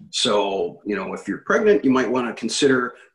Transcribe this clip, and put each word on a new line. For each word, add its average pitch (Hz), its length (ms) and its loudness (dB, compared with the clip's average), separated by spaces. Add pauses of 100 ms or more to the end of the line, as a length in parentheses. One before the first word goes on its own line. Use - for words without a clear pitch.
So, 98 760 -2
you 104 120 -4
know, 92 180 -6
if - 140 -12
you're 95 120 -6
pregnant, 208 460 2
you 131 60 4
might 123 180 2
wanna 120 240 -2
consider 123 600 0 (200)